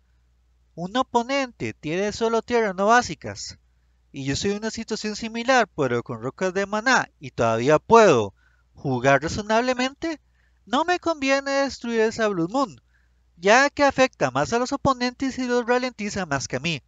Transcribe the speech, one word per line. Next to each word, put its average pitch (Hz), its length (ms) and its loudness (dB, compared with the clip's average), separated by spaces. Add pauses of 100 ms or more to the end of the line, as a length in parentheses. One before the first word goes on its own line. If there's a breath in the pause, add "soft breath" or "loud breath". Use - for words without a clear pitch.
(760)
un 185 220 -8
oponente 247 800 -2
tiene 185 380 -4
solo 226 300 -2
tierras 226 320 0
no 196 120 0
básicas, 180 720 0 (520)
y 139 140 -12
yo 135 120 -2
soy 202 160 -2
en 202 60 -4
una 220 120 -6
situación 214 460 -8
similar, 233 600 0
pero 120 260 0
con 113 200 -12
rocas 175 320 -4
de 196 120 -2
maná, 214 440 0 (100)
y 135 100 -14
todavía 120 480 2
puedo 160 560 6 (400)
jugar 135 480 2
razonablemente, 247 1000 -2 (440)
no 294 200 0
me 349 140 0
conviene 277 520 -2
destruir 240 500 -2
esa 220 280 0
Blood 175 220 -2
Moon, 220 300 -4 (560)
ya 226 320 4
que - 160 0
afecta 254 460 2
más 135 220 -2
a 233 60 0
los 247 140 -4
oponentes 254 680 -2
y 254 80 -4
los 240 200 0
ralentiza 240 580 -2
más 139 240 -6
que 143 80 -6
a 123 40 -4
mí 156 280 -4